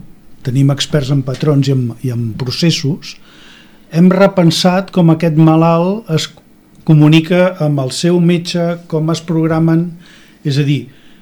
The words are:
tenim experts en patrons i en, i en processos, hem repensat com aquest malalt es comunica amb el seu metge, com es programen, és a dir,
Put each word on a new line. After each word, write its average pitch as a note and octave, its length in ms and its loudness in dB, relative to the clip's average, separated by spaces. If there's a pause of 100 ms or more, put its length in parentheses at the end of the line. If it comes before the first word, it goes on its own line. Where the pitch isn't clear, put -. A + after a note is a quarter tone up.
(400)
tenim C#3 340 0
experts C#3 400 -4
en C#3 80 0
patrons C#3 460 -2
i C#3 40 2
en, C3 120 -2 (160)
i B2+ 100 -6
en A#2 240 -6
processos, D3 800 -4 (800)
hem F3 180 4
repensat F#3 800 2
com E3 240 2
aquest E3 240 -2
malalt E3 720 2
es D#3 160 -4 (580)
comunica D#3+ 760 4
amb D3+ 200 -2
el C3 120 -6
seu F3 280 0
metge, E3+ 680 -2
com D#3 220 -2
es D#3+ 120 -4
programen, E3 720 -2 (480)
és C#3+ 180 -4
a D3 80 0
dir, C3+ 220 -4 (340)